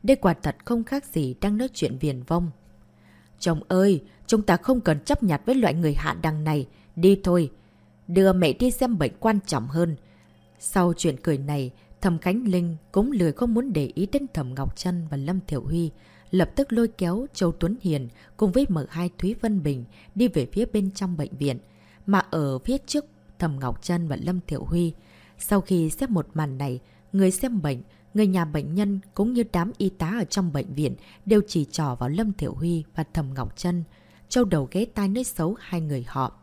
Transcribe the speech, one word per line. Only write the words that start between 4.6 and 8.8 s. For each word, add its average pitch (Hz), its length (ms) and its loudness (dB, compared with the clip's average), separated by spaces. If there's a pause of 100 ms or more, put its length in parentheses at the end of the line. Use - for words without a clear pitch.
cần 151 180 2
chấp - 240 -2
nhặt 160 220 2
với 262 100 2
loại 208 180 4
người 160 200 2
hạ 143 280 -2
đẳng 156 220 -2
này. 147 240 0 (280)
Đi 196 280 6
thôi, 175 280 2 (560)
đưa 190 260 6
mẹ 175 200 4
đi 247 180 2
xem 240 260 0